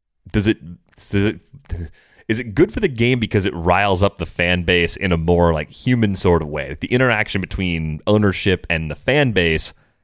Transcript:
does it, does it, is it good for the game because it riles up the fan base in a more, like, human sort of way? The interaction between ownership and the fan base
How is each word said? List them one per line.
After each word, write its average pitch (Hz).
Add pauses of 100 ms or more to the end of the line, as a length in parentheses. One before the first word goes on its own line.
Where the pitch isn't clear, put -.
(320)
does 107
it, 113 (380)
does -
it, 101 (880)
is 110
it 117
good 180
for -
the 214
game 123
because 104
it 87
riles 90
up 101
the 82
fan 90
base 87
in 95
a 85
more, 85
like, 76
human 113
sort 85
of 78
way? 71
The -
interaction 113
between 82
ownership 104
and 80
the 73
fan 123
base 82 (300)